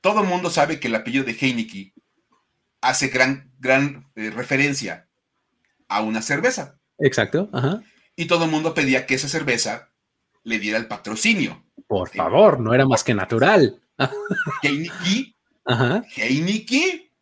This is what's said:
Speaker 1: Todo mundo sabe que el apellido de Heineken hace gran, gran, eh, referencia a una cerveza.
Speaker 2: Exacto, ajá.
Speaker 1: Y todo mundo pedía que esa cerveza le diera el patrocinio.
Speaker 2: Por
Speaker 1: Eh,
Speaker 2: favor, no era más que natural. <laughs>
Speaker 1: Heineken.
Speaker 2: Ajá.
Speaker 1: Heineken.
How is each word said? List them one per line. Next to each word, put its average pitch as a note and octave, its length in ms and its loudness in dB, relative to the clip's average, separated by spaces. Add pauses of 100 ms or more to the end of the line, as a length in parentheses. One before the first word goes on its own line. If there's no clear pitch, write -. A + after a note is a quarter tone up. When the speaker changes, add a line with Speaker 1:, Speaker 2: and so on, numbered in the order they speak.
Speaker 1:
Todo G#3 180 4
mundo F3+ 280 0
sabe D3+ 280 2
que B2+ 100 -6
el A2+ 60 -2
apellido B2 300 -2
de A#2 160 -4
Heineken A2 540 -4 (880)
hace C3 260 0
gran, C3 500 0
gran, C3+ 480 0 (100)
eh, A2 140 -8
referencia B2+ 800 -2 (800)
a G#2 140 0
una A2 180 -2
cerveza. E3 580 -2 (200)
Speaker 2:
Exacto, D3+ 560 0
ajá. C#3+ 260 -2 (340)
Speaker 1:
Y E3 120 -6
todo E3+ 200 2
mundo D#3 280 0
pedía C3 320 0
que C3 80 0
esa C3 140 -4
cerveza A#2+ 600 -4 (540)
le A2+ 160 -4
diera G#2 200 -2
el A2+ 100 -6
patrocinio. A#2 760 -2 (220)
Speaker 2:
Por F#2 240 -2
Speaker 1:
Eh, - 80 -10
Speaker 2:
favor, C3 420 6
no A2+ 140 2
era C3+ 120 6
más B2+ 160 2
que A#2+ 120 0
natural. A#2+ 680 4 (180)
<laughs> - 640 -4
Speaker 1:
Heineken. F#3 720 -4 (300)
Speaker 2:
Ajá. B2+ 400 0 (100)
Speaker 1:
Heineken. G#3+ 960 -2 (120)